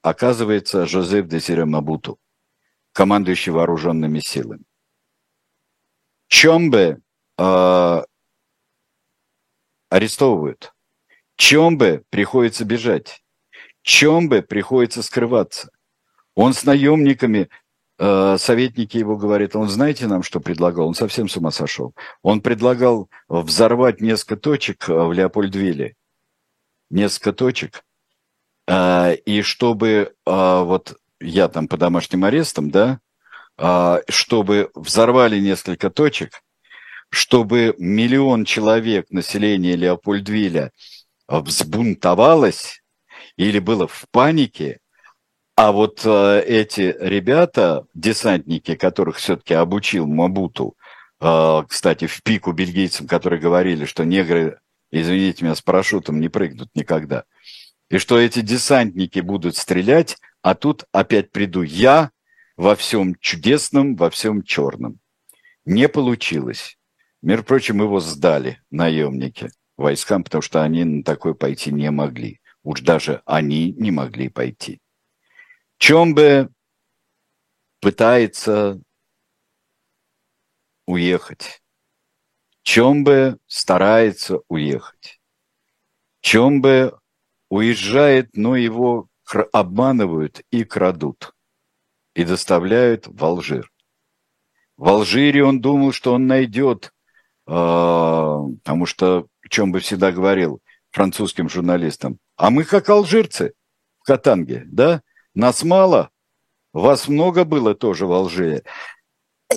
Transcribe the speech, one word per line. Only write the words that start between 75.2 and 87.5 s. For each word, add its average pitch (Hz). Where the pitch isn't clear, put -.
Чомбе 147
пытается 107
уехать. -
Чомбе 135
старается 98
уехать. 73
Чомбе 131
уезжает, 117